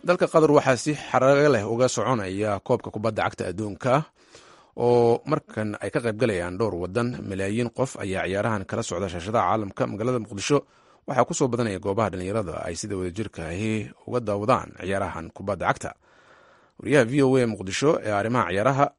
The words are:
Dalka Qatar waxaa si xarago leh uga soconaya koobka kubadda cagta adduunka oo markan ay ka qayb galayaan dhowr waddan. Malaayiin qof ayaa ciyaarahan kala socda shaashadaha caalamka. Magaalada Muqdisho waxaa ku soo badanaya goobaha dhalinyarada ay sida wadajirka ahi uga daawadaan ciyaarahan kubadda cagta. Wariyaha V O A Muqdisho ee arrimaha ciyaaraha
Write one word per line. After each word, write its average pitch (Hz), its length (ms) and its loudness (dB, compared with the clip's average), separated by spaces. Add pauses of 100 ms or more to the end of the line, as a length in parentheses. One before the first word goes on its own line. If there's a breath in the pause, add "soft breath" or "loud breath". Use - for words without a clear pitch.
(100)
Dalka 180 160 2
Qatar 156 240 4
waxaa 135 260 6
si 151 160 -2 (160)
xarago 143 460 6
leh 104 80 2 (100)
uga 123 140 2
soconaya 104 800 -2
koobka - 240 0
kubadda 107 320 -4
cagta 90 280 -2
adduunka 107 440 -2 (800 loud breath)
oo 120 540 4
markan 107 480 -4
ay - 160 -6
ka 143 80 0
qayb 110 160 -4
galayaan 92 400 -2
dhowr 107 240 0
waddan. 117 260 -2 (140)
Malaayiin 101 480 -2
qof - 320 -4
ayaa 92 240 -4
ciyaarahan 101 400 -2
kala 110 160 -4
socda 92 240 -4
shaashadaha 90 400 -2
caalamka. 104 400 -2
Magaalada 117 320 -2
Muqdisho 110 400 -2 (480 soft breath)
waxaa 127 220 2
ku 175 60 -6
soo 147 120 0
badanaya 113 320 -2
goobaha 101 320 0
dhalinyarada 92 440 -4 (120)
ay 87 80 -6
sida 101 240 -8
wadajirka 92 420 -6 (140)
ahi 107 320 -2 (220)
uga 117 180 -2
daawadaan 104 420 0 (140)
ciyaarahan 87 480 -4
kubadda 92 400 -4
cagta. - 200 -2 (920 soft breath)
Wariyaha 127 240 4
V 139 160 2
O 131 160 6
A 123 80 4
Muqdisho 98 440 0 (120)
ee 107 80 -2
arrimaha 104 400 2
ciyaaraha 131 360 4 (120)